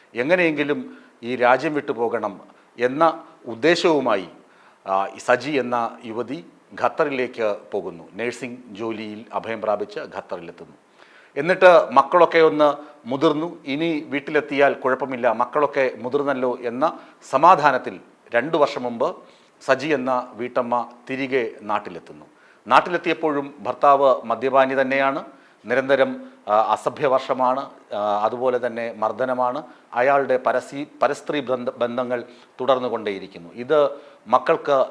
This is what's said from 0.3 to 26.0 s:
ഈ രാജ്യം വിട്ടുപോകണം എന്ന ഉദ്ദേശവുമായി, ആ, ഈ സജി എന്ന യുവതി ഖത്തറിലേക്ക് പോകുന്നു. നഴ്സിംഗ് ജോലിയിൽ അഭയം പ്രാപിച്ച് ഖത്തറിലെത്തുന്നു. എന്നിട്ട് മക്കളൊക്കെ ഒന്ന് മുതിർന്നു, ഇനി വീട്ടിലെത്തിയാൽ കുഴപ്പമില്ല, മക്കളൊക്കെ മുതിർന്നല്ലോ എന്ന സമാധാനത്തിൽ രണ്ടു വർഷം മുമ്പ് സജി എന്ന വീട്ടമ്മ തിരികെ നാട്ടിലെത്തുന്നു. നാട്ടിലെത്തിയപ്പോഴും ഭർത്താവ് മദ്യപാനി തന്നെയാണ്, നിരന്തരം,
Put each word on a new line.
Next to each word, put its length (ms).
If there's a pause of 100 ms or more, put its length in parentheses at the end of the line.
ഈ 120
രാജ്യം 380
വിട്ടുപോകണം 680 (380)
എന്ന 440 (220)
ഉദ്ദേശവുമായി, 840 (600)
ആ, 200
ഈ 100
സജി 340
എന്ന 540
യുവതി 400 (360)
ഖത്തറിലേക്ക് 720 (160)
പോകുന്നു. 320 (120)
നഴ്സിംഗ് 420 (100)
ജോലിയിൽ 640
അഭയം 280
പ്രാപിച്ച് 380
ഖത്തറിലെത്തുന്നു. 720 (640)
എന്നിട്ട് 540
മക്കളൊക്കെ 480
ഒന്ന് 360 (300)
മുതിർന്നു, 600
ഇനി 420
വീട്ടിലെത്തിയാൽ 640
കുഴപ്പമില്ല, 580
മക്കളൊക്കെ 640
മുതിർന്നല്ലോ 640
എന്ന 380 (300)
സമാധാനത്തിൽ 720 (360)
രണ്ടു 220
വർഷം 260
മുമ്പ് 320 (500)
സജി 220
എന്ന 460
വീട്ടമ്മ 580 (180)
തിരികെ 420 (100)
നാട്ടിലെത്തുന്നു. 640 (420)
നാട്ടിലെത്തിയപ്പോഴും 920
ഭർത്താവ് 640
മദ്യപാനി 580
തന്നെയാണ്, 440 (400)
നിരന്തരം, 580 (240)